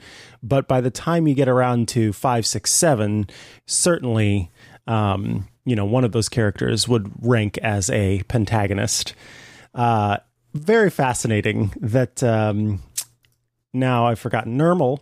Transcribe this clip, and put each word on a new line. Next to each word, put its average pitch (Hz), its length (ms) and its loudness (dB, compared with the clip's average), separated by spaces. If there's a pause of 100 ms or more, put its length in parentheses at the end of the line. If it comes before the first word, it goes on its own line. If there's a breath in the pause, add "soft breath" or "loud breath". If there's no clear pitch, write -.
(440 loud breath)
But 131 240 0
by 131 140 2
the 123 100 0
time 165 340 0
you 143 100 2
get 135 120 2
around 123 420 2
to 110 220 2
five, 120 340 -2
six, - 280 -4
seven, 107 560 2 (360 loud breath)
certainly, 110 880 0 (360 loud breath)
um, 107 600 0 (180)
you 123 100 0
know, 101 100 -2
one 120 180 2
of 107 100 0
those 110 160 0
characters 113 580 0
would 107 240 0 (100)
rank 113 380 0
as 101 320 -2
a 98 320 0
pentagonist. 104 880 -2 (640 loud breath)
Uh, 110 420 0 (380)
very 196 340 2
fascinating 110 880 0
that, 123 440 -2
um, 107 580 0 (920)
now 127 360 0
I've 117 100 0
forgotten. 117 400 -4
Nermal, 151 440 2